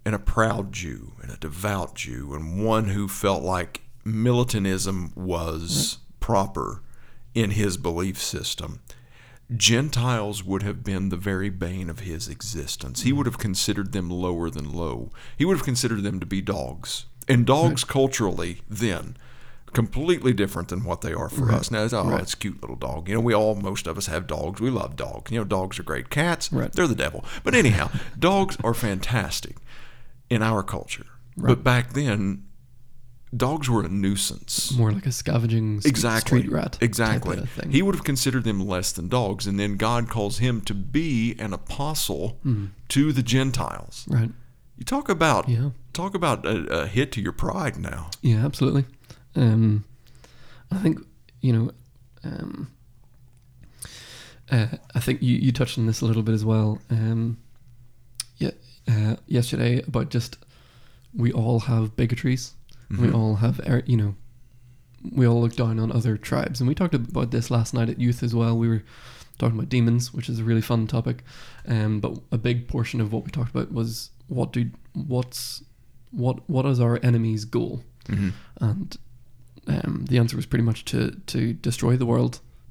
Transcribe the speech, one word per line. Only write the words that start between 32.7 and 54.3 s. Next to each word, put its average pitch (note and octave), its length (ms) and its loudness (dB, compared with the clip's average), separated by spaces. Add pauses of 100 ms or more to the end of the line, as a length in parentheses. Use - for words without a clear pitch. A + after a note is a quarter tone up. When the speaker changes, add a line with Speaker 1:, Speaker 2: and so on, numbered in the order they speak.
Speaker 1:
dogs C3+ 320 0
were A2+ 140 4
a E2+ 60 -2
nuisance. - 880 -2
Speaker 2:
More A2 160 4
like F#3+ 140 -2
a B2+ 60 0
scavenging A2+ 640 0
s-, G2+ 80 -4
Speaker 1:
Exactly. A2+ 560 4
Speaker 2:
street F#2+ 100 -2
rat - 280 -2
Speaker 1:
Exactly. A2+ 540 2
Speaker 2:
type - 100 -4
of A#2+ 60 -6
thing. - 220 -4
Speaker 1:
He C#3+ 100 6
would G3 140 2
have - 80 -6
considered C3 400 0
them G2+ 200 0
less F2+ 280 -2
than F2+ 160 -6
dogs, G2+ 400 0
and G2 100 0
then G2+ 180 0
God A#2 320 2
calls G#2 300 0
him A#2+ 220 2
to G#2 140 -4
be A#2+ 640 0
an G#2+ 120 -4
apostle A#2 920 -4
Speaker 2:
Mm. G#2 220 0 (220)
Speaker 1:
to D3 220 4
the B2+ 120 0
Gentiles. - 840 -2
Speaker 2:
Right. A2+ 220 2 (480)
Speaker 1:
You A#2+ 60 -12
talk C#4 240 -2
about, D3+ 400 4
Speaker 2:
Yeah. B2 220 2 (220)
Speaker 1:
talk F#3+ 220 -4
about E3 320 0
a, E2 360 0
a D#2 40 -2
hit G2+ 260 0
to G#2+ 80 -4
your F#2 120 -2
pride - 440 -2
now. - 340 -8 (120)
Speaker 2:
Yeah, A2+ 220 6
absolutely. C#3 400 2 (520)
Um, A2 460 6 (880)
I G3 80 -2
think, F3+ 220 2 (400)
you B2+ 120 4
know, A2+ 180 2 (520)
um, - 460 -10 (1800)